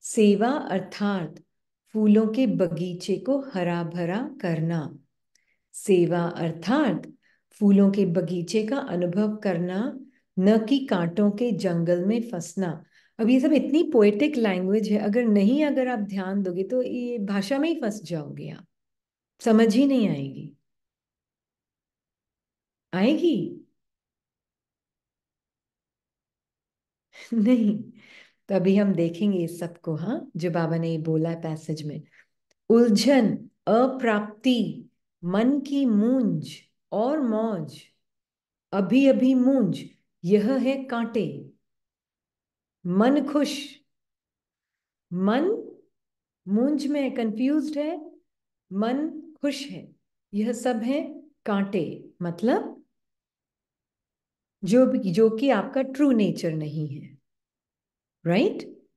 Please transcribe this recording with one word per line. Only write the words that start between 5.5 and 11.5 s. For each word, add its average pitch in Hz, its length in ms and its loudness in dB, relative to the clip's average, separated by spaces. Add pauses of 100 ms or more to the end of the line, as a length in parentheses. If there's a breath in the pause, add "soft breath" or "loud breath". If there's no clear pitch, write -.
सेवा 175 520 2
अर्थात 180 920 -2 (340 soft breath)
फूलों 196 400 6
के 196 160 2
बगीचे 175 600 -2
का 269 120 -4
अनुभव 190 580 -2
करना, 185 640 -4 (380 loud breath)
न 214 280 4
कि 269 200 0
कांटों 185 440 0
के 233 220 -2